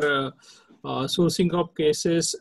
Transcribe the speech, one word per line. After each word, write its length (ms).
uh, 240
uh, 240
sourcing 460
of 220
cases, 640